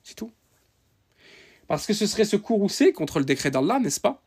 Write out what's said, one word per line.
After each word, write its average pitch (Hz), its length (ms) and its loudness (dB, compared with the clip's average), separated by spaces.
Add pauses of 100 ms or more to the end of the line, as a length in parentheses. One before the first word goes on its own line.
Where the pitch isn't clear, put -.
C'est - 100 -20
tout. 226 160 -12 (1400)
Parce 151 200 -4
que 214 80 0
ce 214 120 0
serait 208 180 2
se 208 120 0
courroucer 208 560 2
contre 156 260 -4
le 139 60 0
décret 139 260 0
d'Allah, 156 300 0
n'est-ce 190 200 -2
pas ? 247 260 -2